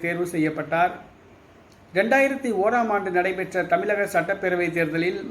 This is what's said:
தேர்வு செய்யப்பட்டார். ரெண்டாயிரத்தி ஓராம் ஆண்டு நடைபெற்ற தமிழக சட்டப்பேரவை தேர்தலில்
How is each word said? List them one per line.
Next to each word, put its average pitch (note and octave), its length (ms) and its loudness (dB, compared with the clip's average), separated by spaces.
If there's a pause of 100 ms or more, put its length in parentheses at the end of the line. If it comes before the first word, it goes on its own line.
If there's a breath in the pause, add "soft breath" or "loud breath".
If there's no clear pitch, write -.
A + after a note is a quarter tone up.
தேர்வு E3+ 260 -2
செய்யப்பட்டார். D#3+ 640 0 (1040)
ரெண்டாயிரத்தி C4 520 2 (120)
ஓராம் A3+ 320 2
ஆண்டு F#3+ 220 -2
நடைபெற்ற F3+ 560 0
தமிழக G3+ 400 2
சட்டப்பேரவை F3+ 640 0
தேர்தலில் E3+ 420 0 (120)